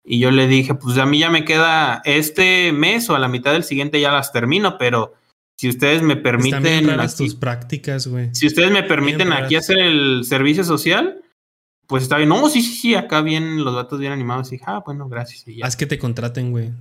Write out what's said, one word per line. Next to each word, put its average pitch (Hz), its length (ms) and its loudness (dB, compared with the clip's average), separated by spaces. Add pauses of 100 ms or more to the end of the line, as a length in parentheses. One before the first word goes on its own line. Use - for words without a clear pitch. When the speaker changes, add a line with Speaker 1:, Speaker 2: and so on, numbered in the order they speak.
Speaker 1:
Y - 160 -2
yo 127 120 4
le 131 160 4
dije, 131 280 2
"Pues 127 220 -2
a 135 80 2
mí 147 140 2
ya 165 100 2
me 160 160 0
queda 156 600 2
este 175 680 2
mes 190 380 0
o 160 60 2
a 139 40 2
la 131 80 2
mitad 127 260 0
del 165 100 0
siguiente 147 380 -2
ya 143 100 2
las 135 200 -2
termino, 165 460 0
pero 120 360 0 (460)
si 127 100 -2
ustedes 143 320 2
me 156 140 4
Speaker 2:
Están 120 260 0
bien 131 120 2
Speaker 1:
permiten 156 360 2
Speaker 2:
raras 117 260 -2
Speaker 1:
aquí, 139 100 -4
Speaker 2:
tus 120 100 -4
prácticas, 131 720 -6
güey. 123 260 -4
Speaker 1:
si 151 140 0
ustedes 170 240 2
me 202 100 2
Speaker 2:
Bien 190 60 -6
Speaker 1:
permiten 156 440 0
aquí 135 240 0
Speaker 2:
raras. 160 140 -2
Speaker 1:
hacer 190 100 2
el 143 460 2
servicio 143 380 2
social, 170 580 0 (680)
pues 131 160 0
está 139 140 0
bien". 151 120 4
"No, 240 200 4
sí, 285 120 2
sí, 233 140 -4
sí, 233 200 0
acá 156 260 0
bien, 160 420 -2
los 127 100 -2
vatos 123 260 -6
bien 139 120 -4
animados". 131 380 -6
Y 127 80 -10
dije, - 100 -20
"Ah, 196 180 -8
bueno, 143 220 -12
gracias". 120 400 -12
Y 113 100 -18
ya. 120 80 -8
Speaker 2:
Haz 127 120 -6
que 147 100 -4
te 143 120 -6
contraten, 120 520 -6
güey. 120 300 -4